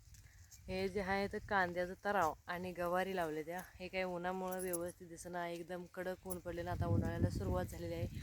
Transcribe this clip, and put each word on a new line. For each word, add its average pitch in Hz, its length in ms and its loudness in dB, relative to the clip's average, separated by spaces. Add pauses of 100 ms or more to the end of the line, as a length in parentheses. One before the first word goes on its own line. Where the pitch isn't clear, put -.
(680)
हे 185 220 0
जे 190 120 0
आहे 196 260 2
ते 208 120 -4
कांद्याचं 180 540 2 (120)
तराव 190 280 6 (140)
आणि 180 240 -4
गवारी 180 440 2
लावले 156 280 0
त्या. 170 180 -6 (180)
हे 185 80 -8
काही 185 160 0
उन्हामुळं 185 580 0
व्यवस्थित 175 460 -2
दिसेना, 175 400 -4
एकदम 175 380 -6
कडक 180 420 -6
ऊन 180 120 -4
पडले 170 240 -4
ना, 175 80 -2
आता 170 140 2
उन्हाळ्याला 170 440 4
सुरुवात 180 360 0
झालेली 170 280 -6
आहे, 165 140 -2 (160)